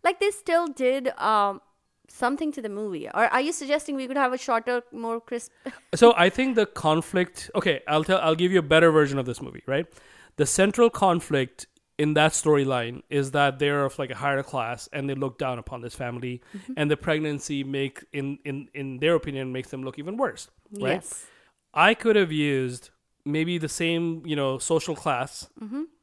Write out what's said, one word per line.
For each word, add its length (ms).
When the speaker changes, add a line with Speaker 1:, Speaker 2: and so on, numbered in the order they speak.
Speaker 1:
Like, 160
they 120
still 360
did, 420
um, 420
something 440
to 100
the 80
movie. 380
Or 180
are 160
you 100
suggesting 420
we 140
could 80
have 160
a 60
shorter, 520
more 300
crisp? 320
<laughs> 220
Speaker 2:
So 220
I 140
think 260
the 100
conflict, 880
okay, 320
I'll 180
tell, 160
I'll 140
give 160
you 80
a 40
better 160
version 280
of 80
this 160
movie, 240
right? 200
The 100
central 420
conflict 760
in 160
that 160
storyline 800
is 220
that 260
they're 260
of, 140
like, 120
a 40
higher 300
class 480
and 180
they 60
look 200
down 220
upon 240
this 140
family, 440
Speaker 1:
Mm-hmm. 220
Speaker 2:
and 120
the 60
pregnancy 680
make, 480
in, 320
in, 280
in 280
their 160
opinion, 360
makes 180
them 120
look 160
even 180
worse, 320
right? 300
Speaker 1:
Yes. 240
Speaker 2:
I 200
could 220
have 160
used 580
maybe 340
the 100
same, 560
you 120
know, 220
social 380
class 540
Speaker 1:
Mm-hmm. 220